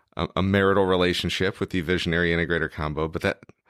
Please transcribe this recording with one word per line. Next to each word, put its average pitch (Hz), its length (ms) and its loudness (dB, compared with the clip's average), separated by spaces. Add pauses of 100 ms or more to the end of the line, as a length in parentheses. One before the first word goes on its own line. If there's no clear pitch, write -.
(160)
a, 82 200 -4
a 87 60 0
marital 98 420 4
relationship 90 760 0
with 98 120 -4
the 92 100 -2
visionary 85 500 0
integrator 82 400 0
combo. 78 380 -4
But 82 140 -8
that, - 180 -2 (300)